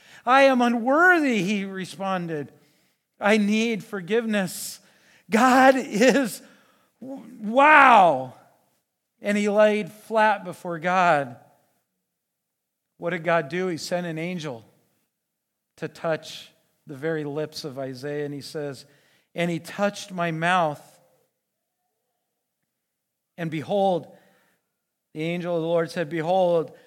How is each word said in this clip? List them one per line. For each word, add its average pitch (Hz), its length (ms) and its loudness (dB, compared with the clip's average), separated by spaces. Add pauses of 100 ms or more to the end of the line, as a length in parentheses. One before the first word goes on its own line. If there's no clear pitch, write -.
(260)
I 262 180 6
am 262 160 6
unworthy," 254 840 4
he 196 220 -2
responded. 180 880 -8 (680)
"I 208 180 2
need 214 460 -2
forgiveness." 208 960 -6 (500)
God 262 460 6
is, 233 640 2 (600)
wow. 233 1300 4 (880)
And 202 160 -2
he 208 100 0
laid 208 420 4
flat 214 540 0
before 175 360 -10
God. 165 580 0 (1600)
What 170 140 -6
did 175 120 -6
God 165 240 0
do? 180 200 -6
He 170 100 -6
sent 180 280 -6
an 165 120 -8
angel 156 480 -10 (1120)
to 160 100 -12
touch - 640 -8 (360)
the 143 80 -14
very 156 280 -6
lips 147 400 -10
of 139 160 -12
Isaiah, 139 460 -10
and 143 80 -10
he 139 80 -12
says, 143 440 -12 (480)
"And 170 160 -4
he 165 100 -4
touched 202 520 -6
my 170 200 -4
mouth, 160 500 -2 (2500)
and 165 120 -6
behold," 165 640 -2 (1000)
the 156 100 -8
angel 170 320 -6
of 165 60 -2
the 160 60 -4
Lord 165 220 0
said, 165 200 -8
"Behold, 170 760 0